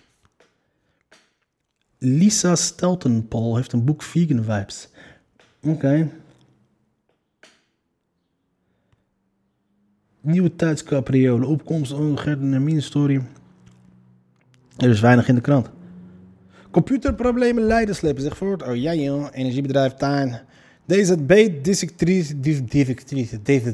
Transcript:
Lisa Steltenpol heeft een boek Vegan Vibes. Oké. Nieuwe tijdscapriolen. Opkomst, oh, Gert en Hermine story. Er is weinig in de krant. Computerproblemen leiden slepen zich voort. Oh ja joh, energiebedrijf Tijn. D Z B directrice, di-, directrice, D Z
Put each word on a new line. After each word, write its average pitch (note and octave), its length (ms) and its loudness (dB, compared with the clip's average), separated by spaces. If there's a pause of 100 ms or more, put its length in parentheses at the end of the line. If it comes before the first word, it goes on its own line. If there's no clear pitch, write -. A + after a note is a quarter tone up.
(2000)
Lisa F3 560 2
Steltenpol A#2 1000 -2
heeft B2+ 160 -4
een A#2 120 0
boek D3 180 0
Vegan D3 420 0
Vibes. G#2+ 440 -6 (760)
Oké. D3+ 480 0 (4000)
Nieuwe E3+ 360 0
tijdscapriolen. C3 920 0
Opkomst, D3+ 440 -4
oh, D3 240 -2
Gert D3 240 -4
en C#3 120 0
Hermine D3 280 0
story. C#3 420 0 (1500)
Er B2 140 4
is G#2+ 100 4
weinig A#2+ 280 4
in B2+ 60 4
de A#2+ 60 2
krant. C#3 300 0 (1000)
Computerproblemen A#3+ 920 0
leiden A3 320 0
slepen C#3 280 -4
zich C#3+ 140 -6
voort. F#3+ 260 -6
Oh B2 140 -4
ja D3+ 180 -2
joh, C#3+ 380 -4
energiebedrijf C3 640 -2
Tijn. C#3 480 -2 (440)
D E3 60 0
Z F#3 220 4 (120)
B E3 80 6 (280)
directrice, E3+ 760 -2
di-, C#3 240 0
directrice, B2 800 -2
D G#2 40 -8
Z A#2+ 280 2